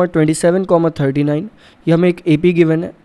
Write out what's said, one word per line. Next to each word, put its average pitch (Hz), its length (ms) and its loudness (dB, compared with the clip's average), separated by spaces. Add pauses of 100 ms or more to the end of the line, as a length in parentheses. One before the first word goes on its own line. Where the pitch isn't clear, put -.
(120)
ट्वेंटी 156 220 0
सेवन, 175 300 0 (260)
थर्टी 143 340 -2
नाइन", 151 240 -4 (380)
ये 160 80 2
हमें 175 140 2
एक 175 200 -2
एपी 170 240 2
गिवन 165 320 0
है, - 80 -10 (120)